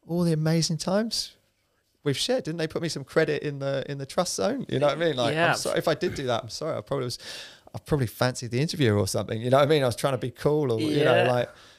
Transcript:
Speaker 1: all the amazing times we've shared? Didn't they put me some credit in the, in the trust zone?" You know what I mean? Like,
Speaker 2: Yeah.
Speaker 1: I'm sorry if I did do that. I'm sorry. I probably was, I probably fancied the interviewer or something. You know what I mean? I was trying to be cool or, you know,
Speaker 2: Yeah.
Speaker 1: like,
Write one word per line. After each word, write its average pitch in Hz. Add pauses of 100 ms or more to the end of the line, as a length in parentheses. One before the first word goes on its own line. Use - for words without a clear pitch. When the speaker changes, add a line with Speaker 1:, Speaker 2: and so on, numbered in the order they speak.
Speaker 1:
all 170
the 165
amazing 156
times 214 (680)
we've 139
shared? 254
Didn't 165
they 160
put 160
me 165
some 139
credit 151
in 143
the, 139
in 143
the 139
trust -
zone?" 202
You -
know 143
what 143
I -
mean? 165
Like, 123
Speaker 2:
Yeah. 165
Speaker 1:
I'm 113
sorry -
if 160
I 160
did -
do 139
that. 117
I'm 113
sorry. 151
I 113
probably 135
was, 123 (580)
I -
probably 139
fancied 123
the 120
interviewer 127
or 95
something. 110
You 123
know 131
what 147
I 139
mean? 151
I 131
was 117
trying 139
to 123
be 131
cool 147
or, 110
you 147
know, 127
Speaker 2:
Yeah. 123
Speaker 1:
like, 123 (300)